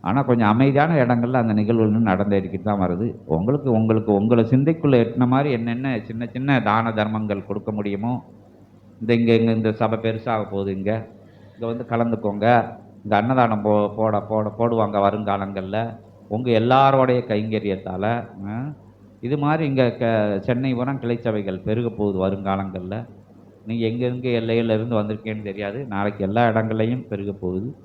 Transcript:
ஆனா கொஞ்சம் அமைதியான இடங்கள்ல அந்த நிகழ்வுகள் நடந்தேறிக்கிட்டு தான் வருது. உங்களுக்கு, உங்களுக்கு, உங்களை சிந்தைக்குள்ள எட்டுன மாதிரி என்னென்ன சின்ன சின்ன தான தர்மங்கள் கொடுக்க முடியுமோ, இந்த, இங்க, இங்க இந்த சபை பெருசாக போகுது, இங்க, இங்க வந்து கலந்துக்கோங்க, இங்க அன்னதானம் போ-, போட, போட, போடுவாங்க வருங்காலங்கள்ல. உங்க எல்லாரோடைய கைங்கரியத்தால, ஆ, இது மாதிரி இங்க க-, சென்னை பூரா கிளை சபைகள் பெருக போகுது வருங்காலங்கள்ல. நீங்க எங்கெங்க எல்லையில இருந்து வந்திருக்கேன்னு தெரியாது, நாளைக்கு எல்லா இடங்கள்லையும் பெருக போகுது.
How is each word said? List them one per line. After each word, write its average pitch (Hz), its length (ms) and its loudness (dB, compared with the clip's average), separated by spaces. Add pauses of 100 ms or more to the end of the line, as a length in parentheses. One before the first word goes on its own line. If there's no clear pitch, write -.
ஆனா 120 200 0
கொஞ்சம் 120 260 2
அமைதியான 139 460 4
இடங்கள்ல 123 460 2
அந்த 113 120 2
நிகழ்வுகள் 110 500 2
நடந்தேறிக்கிட்டு 95 600 0
தான் 101 180 0
வருது. 90 260 0 (180)
உங்களுக்கு, 123 480 0
உங்களுக்கு, 110 420 2
உங்களை 113 300 4
சிந்தைக்குள்ள 139 520 2
எட்டுன 117 300 2
மாதிரி 135 240 2
என்னென்ன 120 520 -2
சின்ன 113 240 -8
சின்ன 127 340 0
தான 110 320 2
தர்மங்கள் 107 540 -2
கொடுக்க 104 260 -6
முடியுமோ, 104 400 -4 (840)
இந்த, 117 160 2
இங்க, 117 200 4
இங்க 113 180 4
இந்த 110 200 0
சபை 110 260 0
பெருசாக 113 520 -4
போகுது, 98 260 -4
இங்க, 95 160 -4 (560)
இங்க - 180 -10
வந்து 117 200 -6
கலந்துக்கோங்க, 113 600 -2 (560)
இங்க 104 140 0
அன்னதானம் 113 460 2
போ-, 104 340 2
போட, 110 240 0
போட, 104 280 -2
போடுவாங்க 107 520 0
வருங்காலங்கள்ல. 101 800 -2 (500)
உங்க 120 220 -2
எல்லாரோடைய 127 760 4
கைங்கரியத்தால, 104 800 -4 (400)
ஆ, 104 120 -8 (640)
இது 135 180 -4
மாதிரி 151 300 0
இங்க 131 220 2
க-, 107 500 0
சென்னை 127 340 0
பூரா 127 180 -2
கிளை 120 240 -4
சபைகள் 104 440 -4
பெருக 113 280 -2
போகுது 101 300 -2
வருங்காலங்கள்ல. 98 760 -2 (720)
நீங்க 113 200 -4
எங்கெங்க 123 460 -2
எல்லையில 113 420 0
இருந்து 117 220 -2
வந்திருக்கேன்னு 107 460 -4
தெரியாது, 104 460 -8
நாளைக்கு 101 360 -2
எல்லா 113 240 2
இடங்கள்லையும் 113 600 0
பெருக 101 240 -6
போகுது. 95 360 -4 (160)